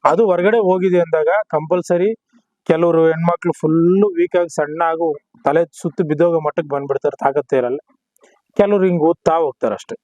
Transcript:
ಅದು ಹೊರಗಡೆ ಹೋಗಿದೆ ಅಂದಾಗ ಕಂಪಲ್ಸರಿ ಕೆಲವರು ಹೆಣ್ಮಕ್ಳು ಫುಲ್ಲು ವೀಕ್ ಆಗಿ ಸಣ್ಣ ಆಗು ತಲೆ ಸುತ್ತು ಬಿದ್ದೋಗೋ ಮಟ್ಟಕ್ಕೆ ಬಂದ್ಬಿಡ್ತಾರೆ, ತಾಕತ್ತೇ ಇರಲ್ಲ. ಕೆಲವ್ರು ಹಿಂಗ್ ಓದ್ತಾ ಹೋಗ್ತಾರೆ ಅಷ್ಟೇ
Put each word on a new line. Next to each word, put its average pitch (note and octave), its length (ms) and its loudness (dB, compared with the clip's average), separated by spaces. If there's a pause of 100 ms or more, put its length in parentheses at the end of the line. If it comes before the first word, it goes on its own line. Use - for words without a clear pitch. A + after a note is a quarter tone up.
(100)
ಅದು F3 200 2
ಹೊರಗಡೆ F#3 380 2
ಹೋಗಿದೆ F3+ 380 2
ಅಂದಾಗ D#3+ 240 0 (240)
ಕಂಪಲ್ಸರಿ F3 560 -2 (600)
ಕೆಲವರು E3 320 2 (100)
ಹೆಣ್ಮಕ್ಳು E3+ 480 -2
ಫುಲ್ಲು E3+ 480 2 (100)
ವೀಕ್ F3 240 0
ಆಗಿ E3+ 160 -6
ಸಣ್ಣ D3+ 220 -4 (120)
ಆಗು E3 180 -2 (360)
ತಲೆ D#3 180 2 (180)
ಸುತ್ತು F3 280 -4
ಬಿದ್ದೋಗೋ E3 380 2
ಮಟ್ಟಕ್ಕೆ D3 280 -6
ಬಂದ್ಬಿಡ್ತಾರೆ, C#3 480 -4
ತಾಕತ್ತೇ C#3 380 0
ಇರಲ್ಲ. B2+ 180 -4 (800)
ಕೆಲವ್ರು G3+ 300 2
ಹಿಂಗ್ E3+ 200 0
ಓದ್ತಾ E3 340 0
ಹೋಗ್ತಾರೆ A#2+ 360 -4
ಅಷ್ಟೇ - 240 -14